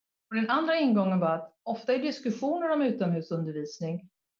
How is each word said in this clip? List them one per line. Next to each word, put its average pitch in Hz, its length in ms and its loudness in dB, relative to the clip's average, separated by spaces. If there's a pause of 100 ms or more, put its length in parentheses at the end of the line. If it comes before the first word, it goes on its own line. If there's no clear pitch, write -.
(300)
Och 220 60 -4
den 226 140 0
andra 320 260 2
ingången 202 440 4
var 165 100 2
att 165 220 -4 (100)
ofta 233 320 -2
i 262 40 0
diskussioner 302 720 -2
om 294 120 2
utomhusundervisning 165 1300 -2 (320)